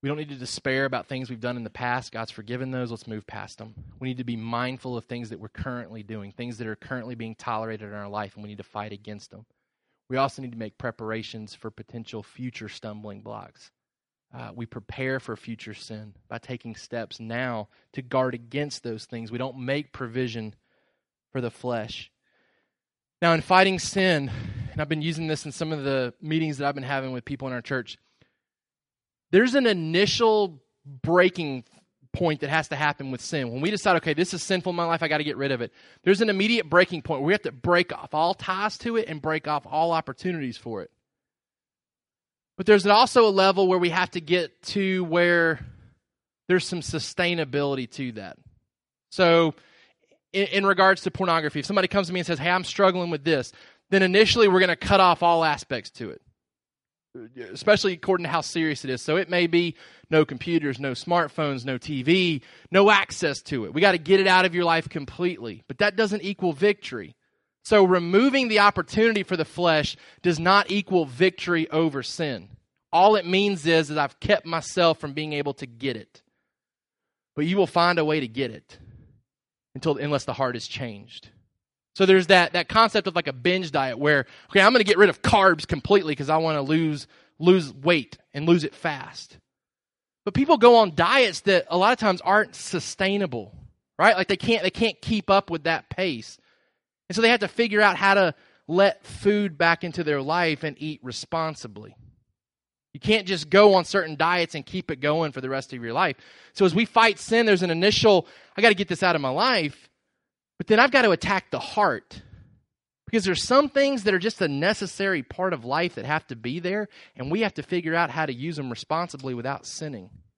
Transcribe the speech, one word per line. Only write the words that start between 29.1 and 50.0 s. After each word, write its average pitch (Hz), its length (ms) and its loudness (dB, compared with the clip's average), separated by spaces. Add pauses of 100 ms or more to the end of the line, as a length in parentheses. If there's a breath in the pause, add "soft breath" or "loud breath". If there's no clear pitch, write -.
there's 233 240 4
an 269 120 4
initial 196 960 0 (220)
breaking 156 800 0 (480)
point 156 280 -2
that 139 100 -6
has 156 180 -2
to 147 80 -8
happen 143 340 -4
with 127 120 -8
sin. 131 280 -6
When 127 120 -6
we 180 80 0
decide, 196 260 0
"Okay, 156 160 -2
this 175 220 -2
is 170 80 -8
sinful 185 280 -2
in 175 60 -4
my 170 80 -2
life, 165 180 -2
I 160 60 -4
gotta 151 160 -2
get 147 140 -6
rid 139 140 -2
of 120 100 -4
it," 113 100 -10 (300 soft breath)
there's 190 180 4
an 220 80 2
immediate 202 400 0
breaking 175 320 2
point 131 200 -6
where 143 80 -2
we 180 40 2
have 208 100 0
to 233 100 -6
break 175 420 0
off - 180 -14
all 160 220 0
ties 196 440 -6
to 233 180 -6
it 220 120 -4
and 151 140 -12
break 156 260 -4
off 151 180 -4
all 160 260 0
opportunities 156 640 -6
for 107 240 -10
it. - 80 -16 (1700)
But 190 80 -4
there's 202 200 6
also 226 400 6
a 208 40 4
level 190 380 4
where 185 100 2
we 175 100 0
have 175 220 -2
to 180 100 -8
get 165 440 -4
to 190 400 -2
where 170 600 2 (840 loud breath)
there's 180 180 2
some 180 140 -8
sustainability 143 1120 -4
to 127 200 -8
that. 98 240 -14 (760)
So 165 420 4 (800 soft breath)